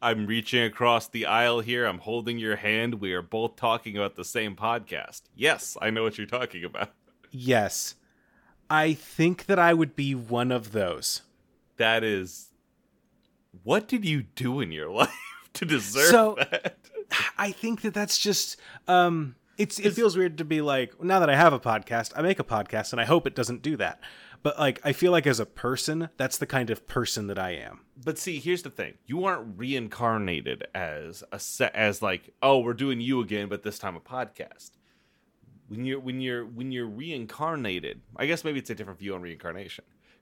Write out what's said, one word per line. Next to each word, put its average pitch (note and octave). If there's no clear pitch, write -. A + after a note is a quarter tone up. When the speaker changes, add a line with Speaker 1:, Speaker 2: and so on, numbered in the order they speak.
Speaker 1:
I'm A2
reaching A2+
across A#2
the A2
aisle A#2
here. A#2+
I'm F#2
holding A#2
your G#2+
hand. A2
We G2
are F2+
both A2+
talking A2+
about G2+
the F2+
same G#2+
podcast. G#2+
Yes, -
I A2
know A2+
what G#2+
you're G#2+
talking B2
about. -
Speaker 2:
Yes. B2
I D#3
think E3+
that G3
I E3+
would D#3+
be C#3
one A#2+
of A2
those. F2+
Speaker 1:
That A2+
is, G2
what G3+
did A3+
you D3+
do B2+
in F#2
your D#2
<laughs> -
life -
to -
deserve C3+
Speaker 2:
So, A3
Speaker 1:
that? -
Speaker 2:
I G3+
think A3+
that G#3
that's G#3
just, -
um, E3+
it's, -
it G3+
Speaker 1:
Is G3+
Speaker 2:
feels G#3+
weird F3
to D#3+
be D#3
like, C3+
now F#3
that D#3+
I C3+
have D#3
a B2
podcast, A2+
I D3+
make F#3+
a C3+
podcast, G#2+
and A#2+
I A2+
hope D#3
it C3+
doesn't A#2+
do D3+
that. F#2+
But, D3
like, C#3
I C#3+
feel F3+
like D#3+
as B2
a G#2+
person, D#3
that's C3
the -
kind B2
of -
person A2
that G2
I F#2
am. B1+
Speaker 1:
But D#3
see, D#3+
here's F3
the C3+
thing. F#2+
You E3+
aren't A#2
reincarnated A2
as E2
a G2
se-, -
as, G#2+
like, F#2
"Oh, C3+
we're A#2
doing C3
you B2+
again, G2+
but G2+
this G#2
time F#2
a D#2+
podcast." -
When A2+
you're, C3+
when B2+
you're, B2
when A#2+
you're B2
reincarnated, A#2
I C3+
guess D#3+
maybe D3
it's -
a A2
different F#2+
view G2
on F2+
reincarnation. E2+